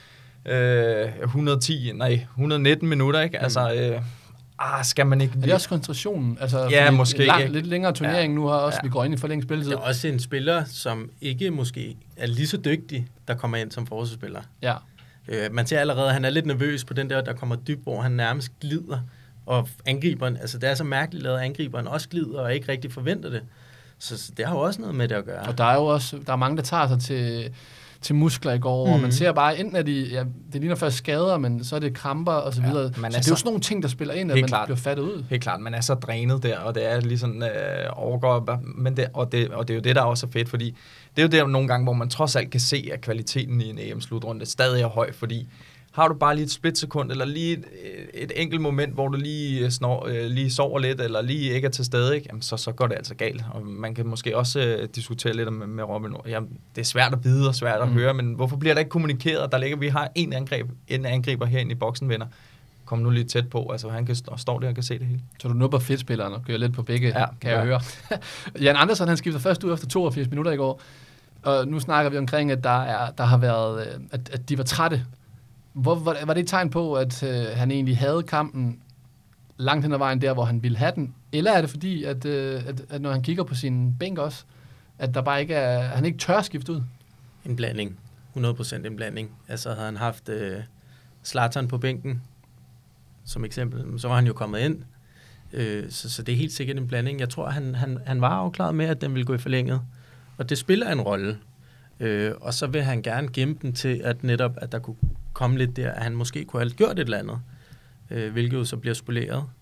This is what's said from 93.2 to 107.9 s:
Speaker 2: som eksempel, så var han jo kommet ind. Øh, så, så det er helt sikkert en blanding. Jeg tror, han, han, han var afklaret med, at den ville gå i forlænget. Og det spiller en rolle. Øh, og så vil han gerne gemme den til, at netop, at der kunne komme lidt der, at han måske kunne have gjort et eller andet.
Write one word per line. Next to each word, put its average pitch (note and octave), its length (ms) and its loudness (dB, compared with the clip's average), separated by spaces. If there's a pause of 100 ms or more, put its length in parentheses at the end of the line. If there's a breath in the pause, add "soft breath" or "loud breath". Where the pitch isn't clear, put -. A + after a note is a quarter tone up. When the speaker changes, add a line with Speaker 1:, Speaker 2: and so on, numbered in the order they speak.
Speaker 2:
som A2+ 200 -6
eksempel, A#2+ 560 -6
så B2+ 60 -4
var B2 80 2
han B2 120 6
jo A2+ 60 2
kommet G#2 260 -4
ind. D3 180 0 (760 soft breath)
Øh, G#2+ 380 -4
så, - 180 -10
så A#2 140 -8
det A#2+ 100 -2
er A#2+ 40 2
helt D3+ 160 0
sikkert C3+ 240 -4
en B2+ 100 -4
blanding. B2+ 320 -2
Jeg B2 100 -2
tror, D3+ 200 -6
han, C3+ 260 -4
han, B2+ 300 -2
han C3 160 0
var B2+ 80 6
afklaret F3+ 460 0
med, D#3 100 2
at D#3 160 -2
den C#3+ 120 -2
ville B2+ 120 0
gå C3 80 0
i B2 40 0
forlænget. C3 440 0 (560 loud breath)
Og B2 120 -6
det C#3+ 80 0
spiller G3 340 2
en C#3 100 0
rolle. G2+ 360 -2 (640 soft breath)
Øh, G#2+ 320 0 (100)
og A#2+ 120 -6
så C#3+ 140 -2
vil C#3+ 160 0
han B2+ 180 0
gerne B2 260 -2
gemme C3 340 -2
den B2+ 120 -4
til, B2 300 -2
at A#2+ 200 -2
netop, B2 340 2
at A#2+ 140 -10
der A2+ 80 -4
kunne A#2 160 -10 (380)
komme B2+ 240 2
lidt B2+ 180 0
der, B2 160 -2
at - 120 -6
han A#2 120 -2
måske B2 300 -4
kunne B2 160 -4
have A#2+ 80 0
gjort G3+ 300 2
et - 0 -
eller B2 180 0
andet. G#2 220 -6 (720 loud breath)